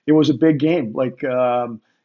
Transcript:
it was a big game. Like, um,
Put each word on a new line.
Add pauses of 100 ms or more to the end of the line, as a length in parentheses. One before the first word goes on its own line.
it
was
a
big
game.
Like,
um, (240)